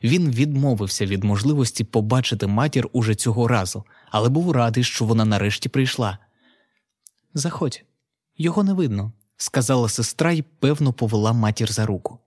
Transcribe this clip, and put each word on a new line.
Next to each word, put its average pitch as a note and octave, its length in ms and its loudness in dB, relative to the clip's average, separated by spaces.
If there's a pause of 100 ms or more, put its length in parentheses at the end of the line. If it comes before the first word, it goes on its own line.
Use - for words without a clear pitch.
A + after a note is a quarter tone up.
Він D3+ 280 2
відмовився B2+ 720 0
від F#2+ 180 -2
можливості A2+ 600 0
побачити A2 640 0
матір A#2+ 440 0
уже A2 240 0
цього A#2 320 0
разу, G#2 360 -2 (280)
але A2 180 2
був E3 220 0
радий, B2 320 2
що - 220 -2
вона A2 200 2
нарешті G#2 440 0
прийшла. B2+ 480 -2 (1160)
"Заходь, D3+ 500 -4 (540)
його E3+ 260 0
не G3 100 2
видно", A2 380 -2 (260)
сказала B2+ 520 0
сестра D#3+ 420 0
й, D#3+ 100 0
певно, C#3 520 0
повела A2 400 2
матір G#2+ 380 0
за G#2+ 140 -2
руку. G2 420 -6